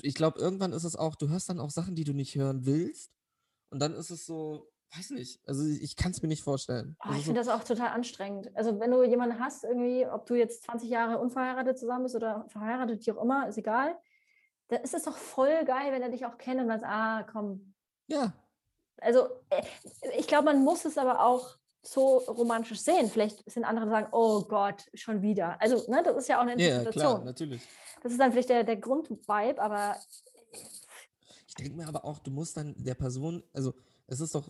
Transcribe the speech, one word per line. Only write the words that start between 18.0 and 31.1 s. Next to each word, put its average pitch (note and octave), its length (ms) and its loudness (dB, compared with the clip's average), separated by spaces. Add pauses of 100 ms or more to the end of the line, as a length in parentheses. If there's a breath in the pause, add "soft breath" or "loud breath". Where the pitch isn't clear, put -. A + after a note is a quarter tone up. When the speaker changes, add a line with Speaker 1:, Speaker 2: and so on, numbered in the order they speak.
Speaker 1:
Ja. C4+ 260 0 (680)
Speaker 2:
Also, A#3+ 260 6 (220)
äh, - 120 2 (560 loud breath)
ich - 80 0
glaub, D4 200 4
man C#4+ 180 6
muss E4 220 4
es D4+ 120 -4
aber B3+ 260 2
auch B3 340 2 (260)
so C4 360 6
romantisch A#3 600 0
sehen. D4+ 320 4
Vielleicht G#3+ 400 0
sind A#3 140 -4
andere, A3+ 200 -2
die G#3+ 60 0
sagen, G#3+ 200 2
oh A3 320 6
Gott, G3+ 420 0 (100)
schon G#3+ 260 -4
wieder. F#3+ 400 0
Also, A3+ 300 4
ne, D4 120 4
das D4 140 4
ist C4 120 -2
ja B3 80 4
auch B3 100 6
eine A#3+ 60 0
Speaker 1:
Ja, - 40 -2 (120)
ja, B2+ 80 4
Speaker 2:
Interpretation. D3+ 380 2
Speaker 1:
klar, A#2+ 100 -4
natürlich. B2+ 360 -8 (400 loud breath)
Speaker 2:
Das A#3+ 120 -6
ist B3 60 0
dann C4 120 6
vielleicht B3 180 2
der, A#3+ 140 6
der A3 140 0
Grundvibe, A3+ 840 -2
aber G#3 340 -2 (1500 soft breath)